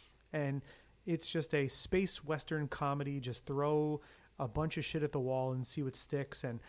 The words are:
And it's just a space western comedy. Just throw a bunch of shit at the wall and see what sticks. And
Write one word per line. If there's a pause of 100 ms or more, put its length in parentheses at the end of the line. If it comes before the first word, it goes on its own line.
(340)
And (440)
it's
just
a
space
western
comedy.
Just
throw (380)
a
bunch
of
shit
at
the
wall
and
see
what
sticks.
And